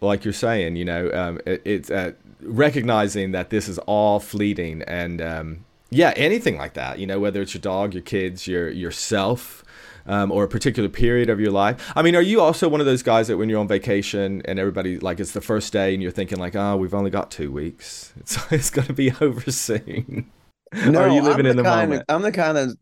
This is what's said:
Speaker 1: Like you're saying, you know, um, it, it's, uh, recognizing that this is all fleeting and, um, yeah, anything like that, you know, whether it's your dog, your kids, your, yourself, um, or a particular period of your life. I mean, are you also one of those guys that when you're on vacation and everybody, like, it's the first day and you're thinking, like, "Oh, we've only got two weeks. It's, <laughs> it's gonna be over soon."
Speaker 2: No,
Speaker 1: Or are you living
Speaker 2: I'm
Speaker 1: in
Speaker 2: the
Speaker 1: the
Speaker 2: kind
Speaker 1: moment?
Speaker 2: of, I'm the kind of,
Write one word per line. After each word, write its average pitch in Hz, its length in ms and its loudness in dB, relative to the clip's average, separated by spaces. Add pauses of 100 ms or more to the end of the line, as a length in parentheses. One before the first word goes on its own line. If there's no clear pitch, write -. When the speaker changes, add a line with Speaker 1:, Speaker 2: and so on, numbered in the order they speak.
Speaker 1:
Like 101 240 0
you're 104 80 -2
saying, 101 440 0
you 87 80 -4
know, 87 280 -2
um, 85 320 -4
it, 92 200 -2
it's, 95 260 -4
uh, 92 220 -2 (300)
recognizing 110 920 0
that 90 180 -4
this 104 180 0
is 95 120 -8
all 104 400 2
fleeting 90 640 -4
and, 87 380 -6
um, 80 440 -8 (260)
yeah, 143 260 6
anything 156 400 2
like 73 180 -10
that, 67 260 -8
you 98 80 -8
know, 98 100 -2
whether 101 240 0
it's 95 100 -8
your 90 100 -10
dog, 98 320 -2
your 90 100 -8
kids, 92 420 -4
your, 87 240 -2
yourself, 98 960 -4 (420)
um, 101 240 0
or - 140 2
a - 40 2
particular 107 400 0
period 120 420 2
of 104 100 0
your 107 100 2
life. 101 460 0
I 156 60 4
mean, 170 120 6
are 175 80 6
you 208 180 4
also 165 280 4
one 151 120 2
of 143 60 2
those 127 160 2
guys 113 240 4
that 107 120 0
when 107 100 0
you're 107 120 0
on 104 80 0
vacation 98 760 0
and 95 160 -4
everybody, 92 400 -2
like, 87 180 -4
it's 95 140 -6
the 101 80 -6
first 107 320 -2
day 98 220 2
and 95 80 -2
you're 90 100 -4
thinking, 95 260 -4
like, 90 160 -6
"Oh, 101 220 0
we've 92 180 -2
only 98 160 0
got 98 220 -4
two 73 180 -8
weeks. - 680 -10
It's, - 240 -8
<laughs> - 80 -10
it's 147 180 0
gonna 135 220 -2
be 131 280 2
over 127 300 0
soon." - 800 -6 (560)
Speaker 2:
No, 143 140 6
Speaker 1:
Or - 40 6
are 135 40 6
you 143 140 6
living 143 240 4
Speaker 2:
I'm 131 40 8
Speaker 1:
in 123 60 4
Speaker 2:
the 123 60 4
Speaker 1:
the - 60 4
Speaker 2:
kind 160 220 4
Speaker 1:
moment? 139 180 -2
Speaker 2:
of, 147 80 2
I'm 185 60 0
the 208 100 0
kind 160 260 2
of, 127 240 0